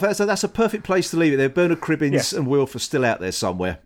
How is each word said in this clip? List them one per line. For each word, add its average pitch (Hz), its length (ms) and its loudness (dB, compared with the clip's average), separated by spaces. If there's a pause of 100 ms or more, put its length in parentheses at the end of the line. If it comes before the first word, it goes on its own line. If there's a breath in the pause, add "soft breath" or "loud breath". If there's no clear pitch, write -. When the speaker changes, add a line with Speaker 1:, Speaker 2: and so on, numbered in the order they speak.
(140)
Speaker 1:
So 202 120 0
that's 208 180 0
a 196 40 -2
perfect 220 360 -2
place 185 260 0
to 165 60 -4
leave 165 160 4
it 139 60 2
there. 135 100 2
Bernard 170 320 2
Cribbins 151 320 0
Speaker 2:
Yes. 139 200 0
Speaker 1:
and 175 140 -2
Wilf 135 280 2
are 123 60 -8
still 131 240 -2
out 113 160 0
there 90 120 -4
somewhere. 90 540 -2